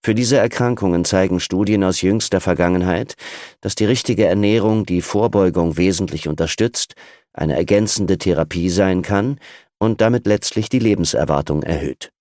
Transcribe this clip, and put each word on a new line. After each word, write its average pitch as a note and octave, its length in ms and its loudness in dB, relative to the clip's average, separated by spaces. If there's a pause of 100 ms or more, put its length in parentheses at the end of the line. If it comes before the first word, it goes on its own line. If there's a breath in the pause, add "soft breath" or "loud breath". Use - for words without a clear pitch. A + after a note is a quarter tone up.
Für A2 120 0
diese B2 240 2
Erkrankungen G#2 640 0
zeigen F#2 340 2
Studien G2 460 0
aus F#2 160 0
jüngster G2 400 0
Vergangenheit, F2+ 760 0 (440 loud breath)
dass - 140 -6
die G#2+ 100 0
richtige A2 400 0
Ernährung G#2 640 2
die F2+ 160 0
Vorbeugung F#2 760 0
wesentlich F2 500 0
unterstützt, E2 680 -2 (400 loud breath)
eine D#2 200 -2
ergänzende G2 600 0
Therapie E2+ 540 0
sein F#2 320 2
kann A2 360 -2 (400 loud breath)
und A2 220 0
damit A#2 260 2
letztlich G#2+ 440 -2
die C3 80 2
Lebenserwartung D2+ 840 0
erhöht. D2 580 -6